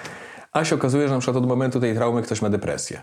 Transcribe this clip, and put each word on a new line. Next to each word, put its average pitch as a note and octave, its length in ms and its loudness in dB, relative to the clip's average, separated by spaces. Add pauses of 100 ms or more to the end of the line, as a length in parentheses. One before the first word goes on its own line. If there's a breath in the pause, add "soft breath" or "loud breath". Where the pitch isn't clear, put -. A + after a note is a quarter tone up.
(520 loud breath)
A D#3+ 140 0
się D#3+ 100 2
okazuje, C#3+ 320 2
że C3+ 60 2
na C3 60 2
przykład B2 240 0
od B2+ 60 2
momentu B2+ 300 2
tej A2+ 160 2
traumy A#2 260 2
ktoś A2 200 -2
ma G#2+ 80 0
depresję. - 540 -4